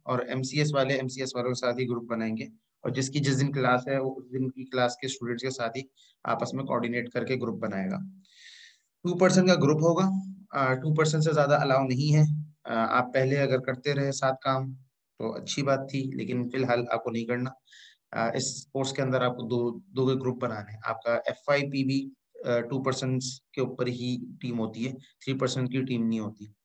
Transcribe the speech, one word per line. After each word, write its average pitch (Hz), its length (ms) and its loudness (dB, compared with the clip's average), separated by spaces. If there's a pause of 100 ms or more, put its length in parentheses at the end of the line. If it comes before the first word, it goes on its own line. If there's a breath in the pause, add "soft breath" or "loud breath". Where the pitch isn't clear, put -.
और 123 240 -2
एमसीएस 131 460 0
वाले 135 180 2
एमसीएस 131 420 -4
वालों 123 140 0
के 123 60 0
साथ 123 240 0
ही 131 60 0
group 120 180 -2
बनाएंगे, 110 460 -4 (360)
और 117 60 0
जिसकी 131 280 -2
जिस 139 160 2
दिन 139 180 2
class 123 360 2
है 135 120 0
वो 135 80 -2
उस 135 220 -10
दिन 131 180 -2
की 131 140 -10
class 123 380 0
के 135 60 -4
students 120 360 -6
के 131 80 -2
साथ 120 180 -4
ही 131 200 -8 (360 soft breath)
आपस 120 300 -2
में 135 100 -4
coordinate 120 480 -2
करके 127 240 -2
group 113 180 -4
बनाएगा। 98 420 -2 (1080 loud breath)
टू 175 120 0
पर्सन 180 320 6
का 185 80 8
group 151 260 4
होगा, 180 520 2 (200)
अ, 135 200 2
टू 147 200 0
पर्सन 156 280 4
से 156 120 4
ज़्यादा 147 220 6
अलाउ 135 280 4
नहीं 135 280 2
है। 151 360 4 (180)
अ, 120 80 -6
आप 117 400 2
पहले 135 220 2
अगर 135 220 4
करते 131 360 -2
रहे 139 180 2
साथ 131 220 0
काम 131 400 -2 (460)
तो 113 120 -2
अच्छी - 300 -6
बात 135 320 2
थी, 135 240 -4
लेकिन 123 320 -4
फिलहाल 123 440 0
आपको 117 180 -2
नहीं 113 140 -4
करना। 123 280 -2 (600 loud breath)
अ, 113 220 0
इस - 380 -6
course 135 180 -2
के - 100 -4
अंदर 127 220 2
आपको 123 200 0
दो, 120 460 -2
दो 131 180 0
के 131 80 4
group 127 220 -2
बनाने 107 360 -6
हैं। - 120 -16
आपका 117 300 0
एफ़आईपीबी, 135 960 0 (340)
अ, 120 140 2
टू 131 200 -4
पर्सन्स 131 640 -2 (140)
के 139 60 -2
ऊपर 123 260 -2
ही 123 300 -4 (240)
team 120 160 -4
होती 110 260 -4
है, 131 100 -4
three - 400 -10
पर्सन 131 340 0
की 127 140 -2
team 127 220 -2
नहीं 113 160 0
होती। 104 260 -6 (200)